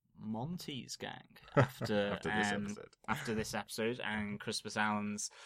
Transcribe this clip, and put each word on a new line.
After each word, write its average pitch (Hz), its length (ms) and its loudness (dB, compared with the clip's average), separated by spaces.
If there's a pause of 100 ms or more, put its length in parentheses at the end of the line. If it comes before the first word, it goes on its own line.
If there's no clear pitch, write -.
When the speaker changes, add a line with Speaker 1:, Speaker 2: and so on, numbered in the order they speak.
(180)
Speaker 1:
Monty's 117 800 -4
gang - 260 -8 (140)
Speaker 2:
<laughs> - 180 -18
Speaker 1:
after, 107 560 4
Speaker 2:
After 95 180 0
this 104 220 4
Speaker 1:
um, 101 140 0
Speaker 2:
episode. 104 240 -8 (180)
Speaker 1:
after 113 260 0
this 107 200 0
episode 113 480 -2
and 104 380 -2
Crispus - 360 -4
Allen's 104 560 2 (140)